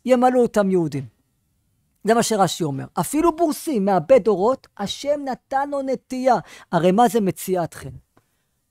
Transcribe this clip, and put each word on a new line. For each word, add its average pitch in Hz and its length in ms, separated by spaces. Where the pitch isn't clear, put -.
ימלאו 254 380
אותם 208 280
יהודים. 147 360
זה 208 100
מה 233 80
שרש"י 190 420
אומר. 135 200
אפילו 311 360
בורסי, 311 420
מאבד 196 500
אורות, 208 380
השם 285 480
נתן 269 460
לו 277 120
נטייה. 254 520
הרי 180 200
מה 233 160
זה 226 120
מציאת 180 540
חן? 135 160